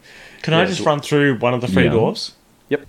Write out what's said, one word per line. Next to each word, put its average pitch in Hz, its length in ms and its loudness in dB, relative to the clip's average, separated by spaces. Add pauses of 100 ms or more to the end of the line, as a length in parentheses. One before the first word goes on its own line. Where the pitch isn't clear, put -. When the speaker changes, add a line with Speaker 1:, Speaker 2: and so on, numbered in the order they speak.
(200)
Speaker 1:
<laughs> - 220 -20
Can 156 120 -2
I 165 60 4
Speaker 2:
Yeah, 185 60 2
Speaker 1:
just 185 120 -4
Speaker 2:
so - 60 -4
Speaker 1:
run 147 160 0
through 143 380 0
one 120 140 0
of 123 80 -2
the 123 60 -6
free - 200 2
Speaker 3:
Yeah. - 40 2
Speaker 1:
Dwarfs? 131 440 -2 (340)
Speaker 2:
Yep. 143 200 -4